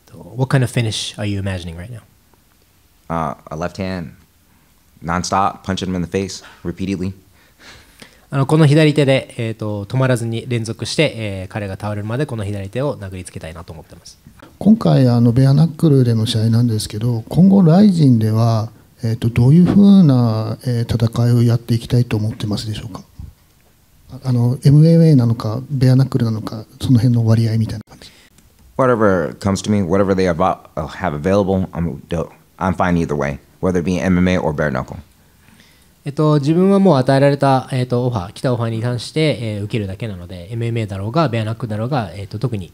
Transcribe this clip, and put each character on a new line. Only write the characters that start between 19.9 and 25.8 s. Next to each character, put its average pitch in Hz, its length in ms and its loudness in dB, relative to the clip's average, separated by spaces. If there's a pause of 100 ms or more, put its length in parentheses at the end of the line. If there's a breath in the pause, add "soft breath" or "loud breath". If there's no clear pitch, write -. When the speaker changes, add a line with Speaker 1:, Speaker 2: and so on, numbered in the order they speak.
Speaker 3:
な、 113 600 2
え 117 240 -2
ー、 113 180 0
戦 120 240 0
い 120 40 4
を 117 100 4
や 117 120 4
っ 117 40 0
て - 160 -2
い 113 40 0
き - 80 -12
た 123 120 2
い 123 60 2
と 117 120 -4
思 107 120 -2
っ 113 40 -6
て - 140 -8
ま 101 100 -4
す - 100 -10
で 107 60 -6
し 98 80 -12
ょ 110 80 -12
う 95 40 -16
か？ 98 100 -16 (1080)
あ-、 131 120 -16
あ 131 100 -2
の、 120 300 2
エ 143 80 6
ム 147 160 8
エ 165 100 6
ム 165 80 6
エ 160 80 6
ー - 20 6
な 120 120 4
の 113 80 0
か、 113 340 -6
ベ 131 220 2